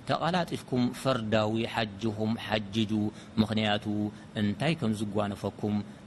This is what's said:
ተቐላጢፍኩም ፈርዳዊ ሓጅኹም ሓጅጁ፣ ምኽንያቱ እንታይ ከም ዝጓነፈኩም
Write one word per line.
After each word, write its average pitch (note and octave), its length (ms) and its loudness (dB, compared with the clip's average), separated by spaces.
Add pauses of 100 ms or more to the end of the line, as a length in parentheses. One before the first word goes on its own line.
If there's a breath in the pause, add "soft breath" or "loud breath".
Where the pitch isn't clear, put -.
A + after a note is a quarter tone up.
ተቐላጢፍኩም D#3 800 0 (100)
ፈርዳዊ A2 600 2 (120)
ሓጅኹም G#2+ 720 -2
ሓጅጁ፣ G#2+ 540 0 (420 loud breath)
ምኽንያቱ G#2+ 520 2 (480 loud breath)
እንታይ G#2+ 400 2
ከም A#2+ 200 0
ዝጓነፈኩም G#2 840 -2 (320 loud breath)